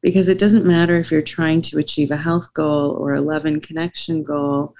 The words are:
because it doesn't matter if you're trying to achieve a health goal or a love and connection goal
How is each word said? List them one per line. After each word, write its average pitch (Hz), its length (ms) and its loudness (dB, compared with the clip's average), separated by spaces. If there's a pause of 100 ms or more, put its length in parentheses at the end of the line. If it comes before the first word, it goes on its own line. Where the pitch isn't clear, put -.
because 180 280 2
it 190 100 2
doesn't 208 260 4
matter 170 340 4
if 165 120 -4
you're 156 100 2
trying 160 420 0
to 156 140 -4
achieve 147 320 -2
a 147 80 -4
health 165 360 -2
goal 147 380 0
or 143 220 -4
a 139 80 0
love 151 240 -2
and 151 160 -2
connection 165 640 -6
goal 143 560 -2